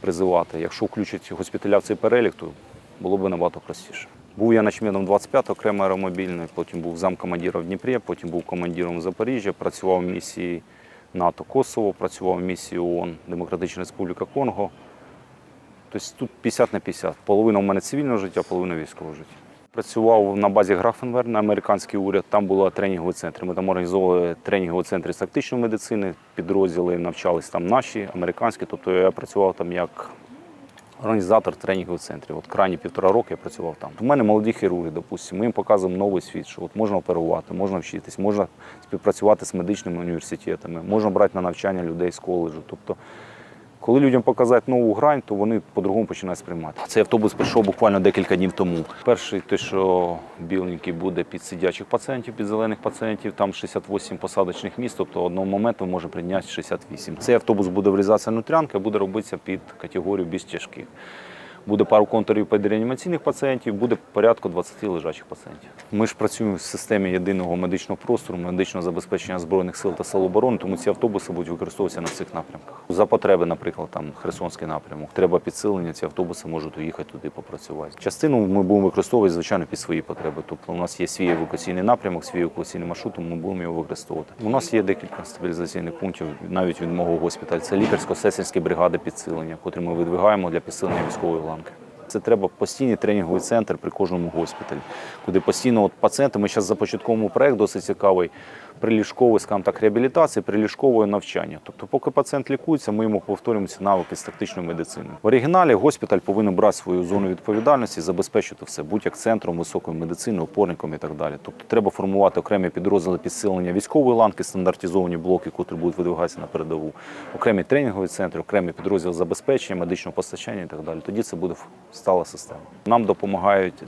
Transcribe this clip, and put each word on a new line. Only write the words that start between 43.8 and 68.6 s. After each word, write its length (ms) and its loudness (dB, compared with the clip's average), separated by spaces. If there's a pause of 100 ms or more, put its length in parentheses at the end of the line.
людям 220 6
показати 500 6
нову 220 4
грань, 320 4
то 100 -2
вони 260 2 (120)
по-другому 320 2
починають 340 -6
сприймати. 480 -10
Цей 140 4
автобус 320 4
прийшов 300 2
буквально 360 4
декілька 360 4
днів 160 2
тому. 260 0 (280)
Перший, 360 2
те, 160 -2
що 600 2 (220)
біленький 540 -4
буде 300 -2
під 200 -10
сидячих 440 -4
пацієнтів, 460 -4
під 120 -4
зелених 340 -2
пацієнтів, 540 -4
там 200 0
шістдесят 360 -6
вісім 280 -4
посадочних 600 -2
місць, 180 -6
тобто 280 -4
одного 220 -2
моменту 400 0
може 220 -4
прийняти 400 -4
шістдесят 340 -6 (100)
вісім. 260 -10
Цей 180 4
автобус 320 2
буде 220 2
врізатися 420 4
внутрянка, 480 0
буде 180 -2
робитися 400 -2
під 220 -6 (180)
категорію 480 -2
більш 180 -6
тяжких. 420 -12 (800)
Буде 180 4
пару 220 8
контурів 420 2
під 180 2
реанімаційних 540 -2
пацієнтів, 540 -2
буде 240 0 (160)
порядку 360 4
двадцяти 380 -4
лежачих 380 -4
пацієнтів. 440 -18 (220)
Ми 160 2
ж 100 -4
працюємо 380 0
в 60 -8
системі 480 -2
єдиного 460 0
медичного 500 -2
простору, 340 -2
медичного 420 -2